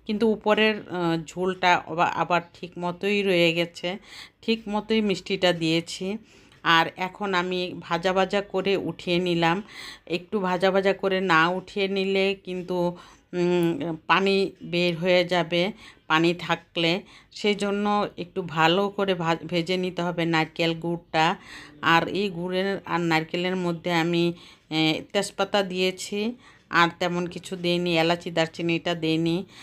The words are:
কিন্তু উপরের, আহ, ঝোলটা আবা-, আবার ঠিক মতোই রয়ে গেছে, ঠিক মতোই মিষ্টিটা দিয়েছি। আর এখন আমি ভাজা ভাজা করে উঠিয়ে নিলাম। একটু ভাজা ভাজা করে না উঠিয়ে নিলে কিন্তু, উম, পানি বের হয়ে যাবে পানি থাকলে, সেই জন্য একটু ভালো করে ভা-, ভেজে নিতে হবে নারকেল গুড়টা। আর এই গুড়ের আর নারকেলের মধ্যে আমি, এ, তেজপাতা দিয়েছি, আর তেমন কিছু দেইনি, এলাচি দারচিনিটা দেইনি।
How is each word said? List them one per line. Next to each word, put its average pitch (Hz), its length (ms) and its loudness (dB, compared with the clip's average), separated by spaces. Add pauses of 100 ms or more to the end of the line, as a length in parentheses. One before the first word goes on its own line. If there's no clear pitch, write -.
কিন্তু 220 220 0
উপরের, 214 480 2
আহ, 165 500 -2
ঝোলটা 180 640 0
আবা-, 160 260 0
আবার 170 280 0 (120)
ঠিক 175 240 -16
মতোই 180 460 -2
রয়ে 170 300 4
গেছে, 175 440 -4 (440)
ঠিক 226 260 -2
মতোই 214 340 0
মিষ্টিটা 185 520 0
দিয়েছি। 165 640 -2 (460)
আর 165 220 6 (120)
এখন 190 360 -4
আমি 180 460 -2
ভাজা 175 340 0
ভাজা 190 280 2
করে 190 360 -2
উঠিয়ে 175 420 -2
নিলাম। 175 440 2 (440)
একটু 180 320 -4
ভাজা 185 320 2
ভাজা 190 220 2
করে 190 280 0
না 170 280 4
উঠিয়ে 185 380 -4
নিলে 196 560 0
কিন্তু, 175 540 -4 (360)
উম, 175 600 0 (120)
পানি 190 440 4 (120)
বের 175 320 0
হয়ে 180 300 4
যাবে 175 460 0 (360)
পানি 165 260 4
থাকলে, 170 680 -2 (300)
সেই 208 240 0
জন্য 202 520 0 (100)
একটু 180 240 -8
ভালো 165 480 2
করে 196 240 0
ভা-, 165 340 -2
ভেজে 175 300 -2
নিতে 180 240 -4
হবে 175 240 -2
নারকেল 165 480 0
গুড়টা। 165 640 0 (460)
আর 165 260 4
এই 202 220 -2
গুড়ের 185 560 -4
আর 170 140 -2
নারকেলের 170 560 0
মধ্যে 175 380 -4
আমি, 170 400 0 (360)
এ, 156 320 0 (120)
তেজপাতা 196 500 0
দিয়েছি, 185 680 -4 (360)
আর 170 200 4 (100)
তেমন 175 280 -2
কিছু 175 280 -10
দেইনি, 175 420 0
এলাচি 175 340 0
দারচিনিটা 170 640 -2
দেইনি। 165 500 0 (180)